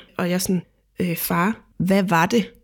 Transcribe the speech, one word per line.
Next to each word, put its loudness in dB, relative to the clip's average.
Og -2
jeg -2
sådan, -2
"Øh, -2
far, -2
hvad 2
var 2
det, 0